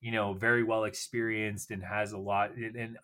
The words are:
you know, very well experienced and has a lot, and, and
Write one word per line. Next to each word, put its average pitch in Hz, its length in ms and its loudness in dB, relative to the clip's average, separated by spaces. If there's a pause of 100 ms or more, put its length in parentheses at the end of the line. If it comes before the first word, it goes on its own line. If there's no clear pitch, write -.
you 117 100 -8
know, 104 220 2
very 117 300 4
well 110 220 2
experienced 107 840 -2
and 98 120 -6
has 104 300 -2
a 101 60 -6
lot, 101 380 2
and, 113 180 -6
and 113 300 -8